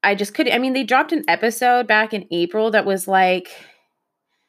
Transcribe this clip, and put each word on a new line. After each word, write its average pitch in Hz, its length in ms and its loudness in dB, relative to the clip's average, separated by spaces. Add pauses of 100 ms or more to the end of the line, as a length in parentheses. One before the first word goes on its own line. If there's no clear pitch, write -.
I 202 80 2
just 202 220 -6
couldn't, 254 180 0
I 247 60 0
mean, 262 140 -2
they 269 100 -2
dropped 262 300 0
an 311 140 -2
episode 233 600 0
back 220 260 2
in 196 160 -8
April 175 420 -2
that 208 140 2
was 196 220 -4
like, 185 420 2 (1000)